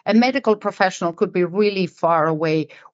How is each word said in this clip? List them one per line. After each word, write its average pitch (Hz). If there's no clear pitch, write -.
a 202
medical 247
professional 185
could 180
be 180
really 190
far 165
away, 156